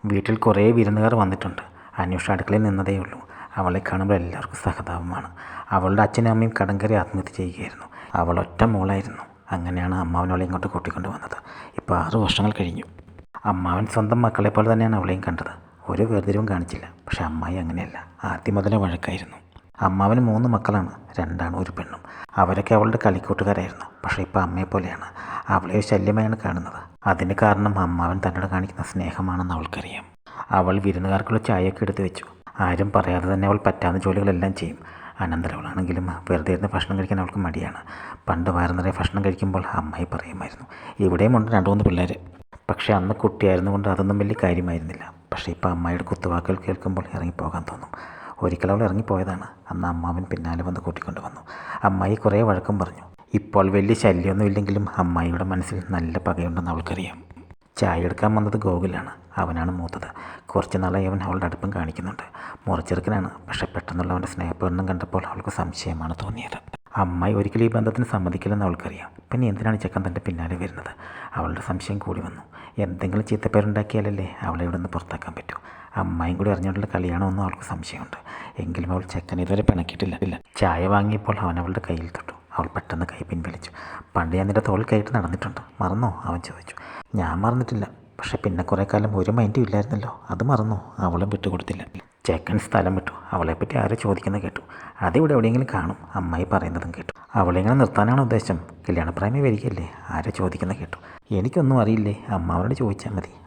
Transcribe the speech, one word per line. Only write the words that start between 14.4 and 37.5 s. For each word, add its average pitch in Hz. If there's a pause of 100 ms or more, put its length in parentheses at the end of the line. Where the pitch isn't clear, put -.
പോലെ 107
തന്നെയാണ് 110
അവളെയും 95
കണ്ടത്. - (360)
ഒരു 90
വേർതിരിവും 104
കാണിച്ചില്ല. 87 (200)
പക്ഷെ -
അമ്മായി 82
അങ്ങനെയല്ല. 85 (260)
ആദ്യം 87
മുതലേ 101
വഴക്കായിരുന്നു. 92 (420)
അമ്മാവന് 98
മൂന്ന് 117
മക്കളാണ്, 101 (260)
രണ്ടാണ് 87
ഒരു 92
പെണ്ണും. - (340)
അവരൊക്കെ 95
അവളുടെ 110
കളിക്കൂട്ടുകാരായിരുന്നു. 95 (180)
പക്ഷേ 90
ഇപ്പോൾ 92
അമ്മയെ 90
പോലെയാണ്. 90 (420)
അവളെ 92
ഒരു 104
ശല്യമായാണ് 107
കാണുന്നത്. - (260)
അതിന് 95
കാരണം 104
അമ്മാവൻ 87
തന്നോട് 90
കാണിക്കുന്ന 95
സ്നേഹമാണെന്ന് 90
അവൾക്കറിയാം. - (460)
അവൾ 92
വിരുന്നുകാർക്കുള്ള 98
ചായയൊക്കെ 95
എടുത്തു 98
വെച്ചു. 90 (360)
ആരും 92
പറയാതെ 90
തന്നെ 98
അവൾ 104
പറ്റാവുന്ന 95
ജോലികളെല്ലാം 95
ചെയ്യും. 80 (420)
അനന്തരവളാണെങ്കിലും 87 (240)
വെറുതെ 90
ഇരുന്ന് 92
ഭക്ഷണം 95
കഴിക്കാൻ 95
അവൾക്ക് 90
മടിയാണ്. 85 (480)